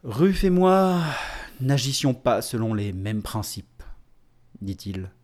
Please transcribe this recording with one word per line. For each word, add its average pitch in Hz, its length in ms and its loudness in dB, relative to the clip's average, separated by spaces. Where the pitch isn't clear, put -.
Ruth 151 380 2
et 190 80 4
moi 185 520 4
n'agissions 135 540 2
pas 113 260 0
selon 113 320 -2
les 101 220 -2
mêmes 104 280 -4
principes, - 600 -8
dit-il. 95 480 -8